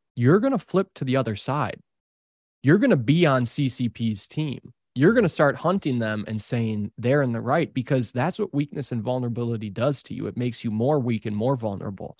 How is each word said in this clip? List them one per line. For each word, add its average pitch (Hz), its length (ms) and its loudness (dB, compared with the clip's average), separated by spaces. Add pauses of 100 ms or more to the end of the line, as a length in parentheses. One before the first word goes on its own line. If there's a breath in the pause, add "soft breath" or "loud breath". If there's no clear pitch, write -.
(160)
you're 139 240 6
gonna 269 180 2
flip 190 380 0
to - 80 -8
the 127 120 0
other 117 200 0
side. 131 420 -4 (840)
You're 156 140 8
gonna 226 180 4
be 147 300 4
on 131 200 4
C 139 220 -2
C 123 200 -2
P's 110 380 -4
team. - 460 -8 (240)
You're 156 160 6
gonna 226 160 4
start 143 260 2
hunting 156 460 0
them 107 260 -2
and 107 160 -6
saying 110 560 -2
they're 127 240 2
in 127 80 0
the 117 100 -4
right, 131 320 -2
because 131 380 -2
that's 151 300 -2
what - 120 -4
weakness 143 380 -4
and 120 100 -4
vulnerability 117 720 -4
does 131 320 -2
to - 120 -14
you. 107 120 -6
It 101 100 -8
makes 123 280 -4
you 113 80 -4
more 131 260 2
weak 117 280 -2
and 107 100 -4
more 123 180 0
vulnerable 104 640 -8